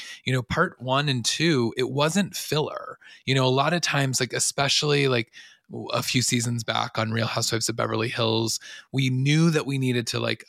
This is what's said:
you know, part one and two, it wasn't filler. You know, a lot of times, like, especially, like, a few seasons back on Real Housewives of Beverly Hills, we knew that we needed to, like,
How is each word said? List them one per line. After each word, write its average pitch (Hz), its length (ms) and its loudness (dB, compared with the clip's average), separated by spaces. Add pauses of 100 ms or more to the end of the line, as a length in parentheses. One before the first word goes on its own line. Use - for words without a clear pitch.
(240)
you 131 80 -2
know, 127 100 0
part - 380 -2
one 135 280 0
and 123 160 0
two, 143 520 2
it 127 140 -2
wasn't 160 460 0
filler. - 600 -4 (260)
You 131 100 0
know, 135 100 4
a 131 40 4
lot 139 240 4
of 175 80 0
times, 139 400 0
like, 131 120 -2
especially, 139 760 2
like, 120 240 0 (640)
a 117 80 0
few - 180 0
seasons 120 440 0
back 113 340 -2
on 110 140 -2
Real 113 140 0
Housewives 113 440 -2
of 113 60 -8
Beverly 113 340 -2
Hills, 113 500 0 (320)
we 131 160 0
knew 143 400 4
that 151 160 2
we 135 140 -2
needed 123 300 0
to, 117 120 -4
like, 117 280 -2